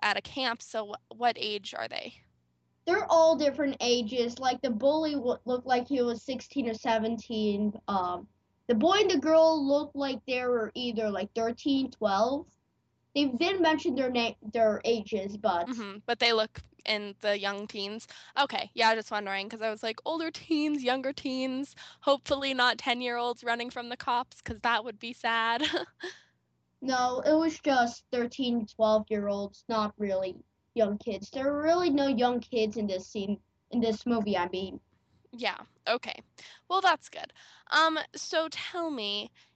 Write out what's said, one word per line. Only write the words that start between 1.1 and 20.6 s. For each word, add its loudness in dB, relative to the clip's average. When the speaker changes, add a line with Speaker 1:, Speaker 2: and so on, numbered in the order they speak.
Speaker 1:
what 2
age -6
are -4
they? -10
Speaker 2:
They're 2
all 8
different 0
ages. 0
Like, 0
the 0
bully 2
w-, -2
looked -2
like 2
he 0
was -2
sixteen -6
or -2
seventeen. -2
Um, -2
the 2
boy 6
and 4
the 4
girl 6
looked 0
like -4
they -2
were 0
either, -2
like, -4
thirteen, 0
twelve. 0
They 4
didn't 2
mention 2
their 0
na-, 0
their 4
ages, -2
but 0
Speaker 1:
Mm-hmm. -8
But -2
they 4
look 0
in -4
the 0
young -4
teens. -10
Okay, -2
yeah, 4
just -6
wondering, -4
'cause -10
I 0
was -8
like, -6
older -4
teens, -2